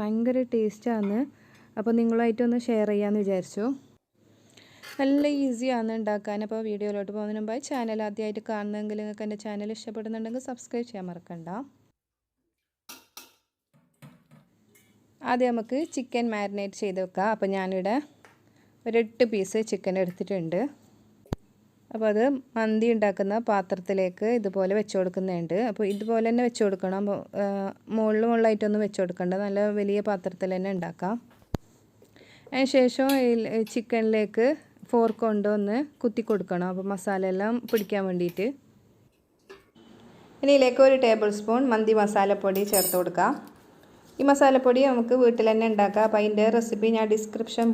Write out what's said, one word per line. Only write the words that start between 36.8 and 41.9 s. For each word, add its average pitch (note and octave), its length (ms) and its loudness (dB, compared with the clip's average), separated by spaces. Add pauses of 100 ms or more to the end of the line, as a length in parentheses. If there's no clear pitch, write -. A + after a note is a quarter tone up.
മസാല F#3+ 340 -2
എല്ലാം G#3 340 -2 (120)
പിടിക്കാൻ G3+ 360 -2
വേണ്ടിയിട്ട്. F3+ 380 -2 (2000)
ഇനി C#4 100 6
ഇതിലേക്ക് C4 360 6
ഒരു C4+ 160 6
ടേബിൾ A3 260 4 (100)
സ്പൂൺ A#3 320 2
മന്തി A3 280 4